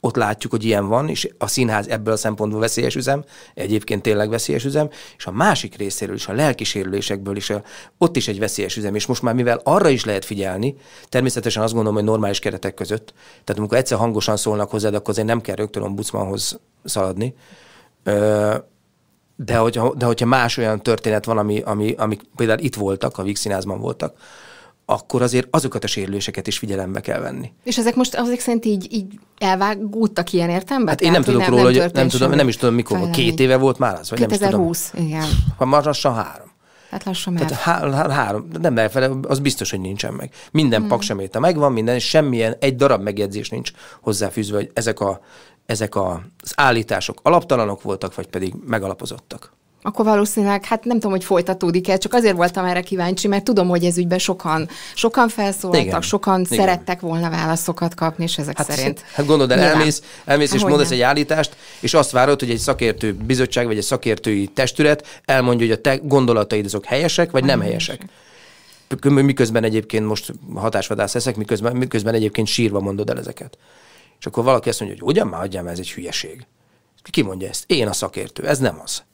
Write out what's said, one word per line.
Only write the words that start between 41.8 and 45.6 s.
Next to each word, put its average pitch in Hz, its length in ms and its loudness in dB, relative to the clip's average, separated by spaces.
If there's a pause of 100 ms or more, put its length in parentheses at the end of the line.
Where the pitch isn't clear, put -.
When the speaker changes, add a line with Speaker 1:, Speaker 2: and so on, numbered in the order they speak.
Speaker 1:
és 123 120 -2
semmilyen, 123 520 2
egy 135 160 2
darab 127 260 4
megjegyzés 101 480 -4
nincs 120 220 -8 (300)
hozzáfűzve, 104 540 -2
hogy 98 180 -4
ezek 110 260 -2
a, 98 200 -2 (460)